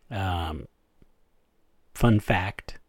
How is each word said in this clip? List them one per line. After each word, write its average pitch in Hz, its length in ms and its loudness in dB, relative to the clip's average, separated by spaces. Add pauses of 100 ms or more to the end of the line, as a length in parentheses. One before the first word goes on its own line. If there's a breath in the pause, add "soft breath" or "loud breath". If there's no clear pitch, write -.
Um, 87 580 -2 (1300)
fun 107 260 6
fact. - 560 -4 (120)